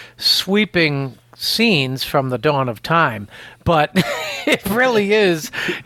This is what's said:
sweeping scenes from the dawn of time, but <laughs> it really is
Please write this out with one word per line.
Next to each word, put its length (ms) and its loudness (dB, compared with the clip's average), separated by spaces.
sweeping 760 0
scenes 680 0
from 260 0
the 80 -2
dawn 300 0
of 140 -8
time, 460 0
but 280 2
<laughs> 540 -2
it 200 0
really 460 2
is 380 2